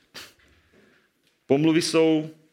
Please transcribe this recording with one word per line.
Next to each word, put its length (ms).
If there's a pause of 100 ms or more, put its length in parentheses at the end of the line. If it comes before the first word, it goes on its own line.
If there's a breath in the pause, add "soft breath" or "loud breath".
(400 soft breath)
<laughs> 1040
pomluvy 360
jsou 480 (240)